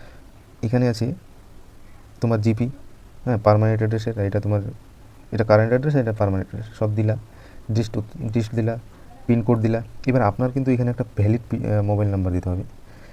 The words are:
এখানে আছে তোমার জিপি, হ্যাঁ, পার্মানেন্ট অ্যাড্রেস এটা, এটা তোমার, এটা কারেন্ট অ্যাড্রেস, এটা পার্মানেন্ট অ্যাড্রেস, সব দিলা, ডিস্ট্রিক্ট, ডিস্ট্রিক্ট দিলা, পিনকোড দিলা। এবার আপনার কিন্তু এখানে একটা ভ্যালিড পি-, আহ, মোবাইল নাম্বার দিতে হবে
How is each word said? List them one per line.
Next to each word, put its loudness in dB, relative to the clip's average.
এখানে 0
আছে -2
তোমার 0
জিপি, 0
হ্যাঁ, 0
পার্মানেন্ট 4
অ্যাড্রেস -2
এটা, -4
এটা 0
তোমার, 0
এটা 2
কারেন্ট 6
অ্যাড্রেস, 2
এটা 2
পার্মানেন্ট 0
অ্যাড্রেস, -12
সব 0
দিলা, 2
ডিস্ট্রিক্ট, -2
ডিস্ট্রিক্ট -2
দিলা, 0
পিনকোড 4
দিলা। 2
এবার 4
আপনার 0
কিন্তু 0
এখানে 2
একটা -4
ভ্যালিড 2
পি-, -4
আহ, 0
মোবাইল 2
নাম্বার 0
দিতে -2
হবে -2